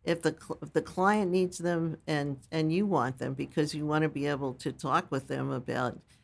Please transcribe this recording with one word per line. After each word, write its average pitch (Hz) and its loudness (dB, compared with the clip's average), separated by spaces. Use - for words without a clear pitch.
if 170 0
the 160 2
cl-, - -8
if 151 -12
the 160 2
client 190 2
needs 180 2
them 170 0
and, 143 0
and 160 2
you 190 2
want 131 2
them, 131 -4
because 147 0
you 151 -4
wanna 151 2
be 143 -2
able 139 -2
to 131 -6
talk 156 0
with 135 -2
them 135 -2
about 123 -2